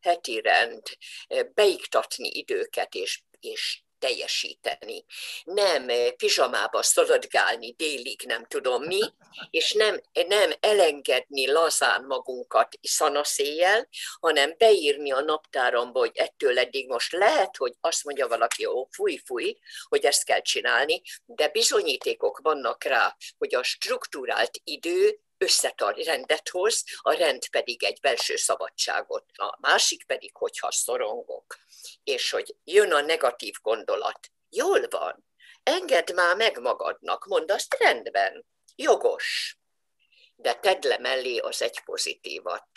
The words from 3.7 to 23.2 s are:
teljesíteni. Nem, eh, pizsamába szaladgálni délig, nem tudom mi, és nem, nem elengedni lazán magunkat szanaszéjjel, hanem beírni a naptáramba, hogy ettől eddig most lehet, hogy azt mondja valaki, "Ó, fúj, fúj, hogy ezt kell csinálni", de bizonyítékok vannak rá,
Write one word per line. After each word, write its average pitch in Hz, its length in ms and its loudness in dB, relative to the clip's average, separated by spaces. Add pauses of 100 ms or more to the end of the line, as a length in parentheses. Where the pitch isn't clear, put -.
teljesíteni. - 1040 -6 (380)
Nem, 165 460 0
eh, 120 220 2
pizsamába 120 720 0
szaladgálni 120 920 2
délig, 135 480 -6
nem 117 200 -6
tudom 131 380 -2
mi, 185 180 -2 (480)
és - 240 0
nem, 214 280 2 (260)
nem 190 320 4
elengedni 143 920 2
lazán 139 520 4
magunkat 123 800 -2
szanaszéjjel, 156 1040 2 (320)
hanem 151 380 2
beírni 151 540 4
a 131 100 2
naptáramba, 123 800 0
hogy 117 180 2
ettől 131 420 2
eddig 127 280 -2
most 120 240 -2
lehet, 196 460 2
hogy 123 240 -4
azt 165 220 -2
mondja 139 240 -2
valaki, 113 380 0
"Ó, - 260 -2
fúj, 185 340 -2
fúj, - 320 -6 (300)
hogy 147 180 0
ezt 143 180 2
kell 107 180 2
csinálni", 127 600 0 (240)
de - 240 -2
bizonyítékok 160 960 0
vannak 135 400 -2
rá, 113 320 0 (220)